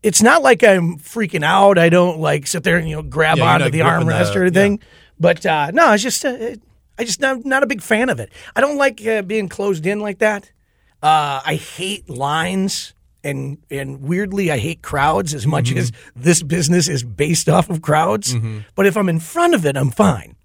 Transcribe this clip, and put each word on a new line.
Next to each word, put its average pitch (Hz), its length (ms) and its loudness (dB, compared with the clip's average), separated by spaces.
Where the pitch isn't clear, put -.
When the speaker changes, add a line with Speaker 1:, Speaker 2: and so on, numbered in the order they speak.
Speaker 1:
it's 208 180 2
not 285 200 6
like 254 220 4
I'm 175 360 4
freaking 185 440 -6
out. 196 340 4
I 170 120 6
don't, 175 300 2
like, 147 280 -2
sit 170 160 -6
there 170 140 2
and, 160 100 -4
you 156 80 -6
know, 156 60 -10
grab 156 360 0
Speaker 2:
Yeah, 165 60 2
you're 165 100 4
Speaker 1:
onto 160 120 2
Speaker 2:
not 147 80 0
Speaker 1:
the 160 80 0
Speaker 2:
gripping 165 260 2
the, 165 60 2
Speaker 1:
armrest 175 220 0
or 190 80 0
anything. 202 380 2
Speaker 2:
yeah. - 60 -20
Speaker 1:
But, 170 260 2
uh, 156 260 0
no, 285 220 4
it's 208 100 0
just, - 200 -4
uh, 285 60 -2
it, 226 320 -8
I 226 80 -6
just 214 140 -8
not, 269 240 -2
not 269 200 0
a 240 40 -2
big 226 140 -6
fan 226 280 0
of 131 120 -4
it. 98 100 -12
I 226 60 0
don't 294 160 0
like, 269 280 -2
uh, 220 180 -2
being 196 260 -4
closed 190 360 -4
in 208 140 -2
like 208 200 -8
that. 214 300 -2
Uh, 147 420 0
I 151 120 -2
hate 190 520 -8
lines, 160 840 -4
and, 139 340 -8
and 139 300 -10
weirdly, 185 500 -4
I 131 80 -2
hate 160 240 -8
crowds 151 500 -2
as 127 140 -4
much 143 220 0
Speaker 2:
Mm-hmm. 127 100 -2
Speaker 1:
as 120 120 -2
this 156 280 0
business 165 440 0
is 135 160 -4
based 151 460 -2
off 175 220 2
of 160 100 -6
crowds. 160 540 0
Speaker 2:
Mm-hmm. 110 240 -6
Speaker 1:
But 196 100 2
if 196 100 4
I'm 196 140 0
in 160 100 0
front 339 360 2
of 170 100 -2
it, 139 100 0
I'm 135 140 0
fine. - 560 0